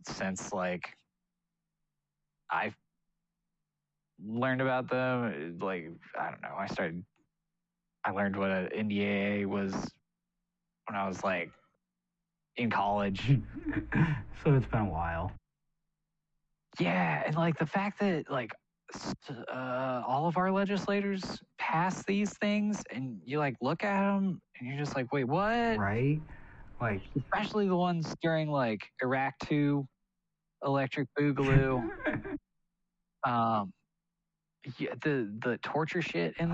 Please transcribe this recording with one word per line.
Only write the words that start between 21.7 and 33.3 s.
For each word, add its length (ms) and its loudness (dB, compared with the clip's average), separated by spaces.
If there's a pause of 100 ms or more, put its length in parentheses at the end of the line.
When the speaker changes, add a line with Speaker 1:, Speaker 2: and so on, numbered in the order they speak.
Speaker 1:
these 320 0
things, 540 0
and 340 -6
you, 140 -2
like, 220 0
look 220 0
at 200 2
'em, 360 2 (200)
and 100 -8
you're 80 -6
just 180 -2
like, 160 -2
"Wait, 120 2
what?" 560 2
Speaker 2:
Right? 420 2 (580)
Like 220 0 (160)
Speaker 1:
Especially 500 0
the 80 4
ones 460 0
during, 300 2
like, 400 0 (100)
Iraq 380 0
Two, 480 2 (760)
Electric 440 0 (100)
Boogaloo. 720 4 (160)
Speaker 2:
<laughs> 340 -4 (840)
Speaker 1:
Um, 500 2 (1040)